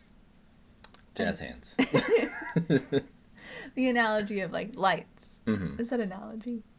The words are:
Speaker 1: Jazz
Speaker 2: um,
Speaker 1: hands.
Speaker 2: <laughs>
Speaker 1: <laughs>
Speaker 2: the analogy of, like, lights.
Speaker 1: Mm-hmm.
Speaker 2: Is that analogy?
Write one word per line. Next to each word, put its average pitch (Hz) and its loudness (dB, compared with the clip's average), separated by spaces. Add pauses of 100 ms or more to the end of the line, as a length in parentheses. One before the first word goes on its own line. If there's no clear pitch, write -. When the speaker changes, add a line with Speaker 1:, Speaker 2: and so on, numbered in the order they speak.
(1120)
Speaker 1:
Jazz - -2
Speaker 2:
um, 73 -8
Speaker 1:
hands. - -14
Speaker 2:
<laughs> - 2
Speaker 1:
<laughs> - -2
Speaker 2:
the 262 2
analogy 214 2
of, 180 -6
like, 185 -4
lights. - 0
Speaker 1:
Mm-hmm. 196 0
Speaker 2:
Is 233 -4
that 254 0
analogy? 220 -6 (160)